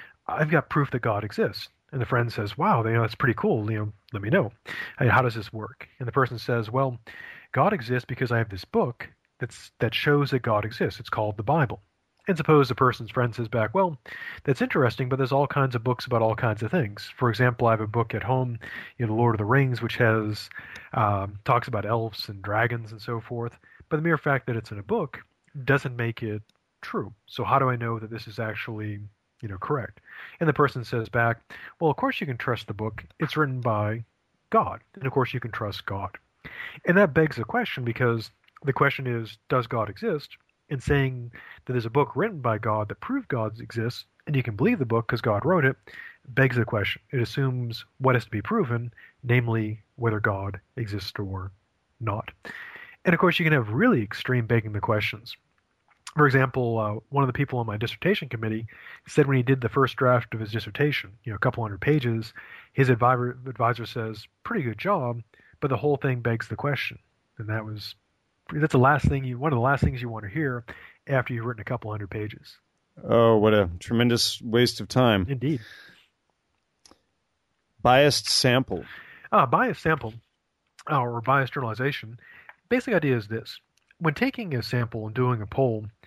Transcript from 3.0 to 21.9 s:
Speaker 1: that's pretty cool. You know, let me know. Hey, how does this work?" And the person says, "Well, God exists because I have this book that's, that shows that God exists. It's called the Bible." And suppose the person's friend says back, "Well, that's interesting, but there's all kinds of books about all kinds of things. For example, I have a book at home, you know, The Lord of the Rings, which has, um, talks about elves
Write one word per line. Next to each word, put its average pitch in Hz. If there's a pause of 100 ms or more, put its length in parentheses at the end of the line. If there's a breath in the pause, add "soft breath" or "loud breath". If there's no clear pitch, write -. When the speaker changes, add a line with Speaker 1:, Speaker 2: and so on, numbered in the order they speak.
Speaker 1:
that's 113
pretty 113
cool. 113
You 107
know, 107 (200)
let 104
me 104
know. 151 (460 loud breath)
Hey, 127
how 123
does 117
this 110
work?" 107 (100)
And 123
the 113
person 123
says, 113
"Well, 131 (540 loud breath)
God 151
exists 123
because 120
I 117
have 113
this 95
book 185 (320)
that's, -
that 113
shows 147
that 131
God 107
exists. -
It's -
called 104
the 110
Bible." 139 (460)
And 190
suppose 147
the 123
person's 120
friend 120
says 113
back, 110
"Well, 185 (460 loud breath)
that's 143
interesting, 135
but 135
there's 131
all 139
kinds 135
of 113
books 123
about 120
all 110
kinds 107
of 110
things. 110
For 127
example, 120
I 113
have 107
a 110
book 113
at 107
home, 127 (380 loud breath)
you 123
know, 107
The 110
Lord 120
of 107
the 107
Rings, 127
which 117
has, 110 (460 loud breath)
um, 101
talks 120
about 107
elves 113